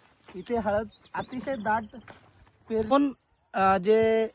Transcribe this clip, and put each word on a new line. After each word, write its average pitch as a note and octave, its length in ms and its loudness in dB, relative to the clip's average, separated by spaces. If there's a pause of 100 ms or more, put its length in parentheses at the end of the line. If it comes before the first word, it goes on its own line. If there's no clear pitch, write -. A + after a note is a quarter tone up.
(340)
इथे G#3+ 220 -6
हळद G#3 320 -2 (260)
अतिशय C4 420 -8
दाट G#3+ 280 -4 (840)
पेरून, A#3+ 440 2 (400)
अ, F#3+ 260 2
जे A3 560 2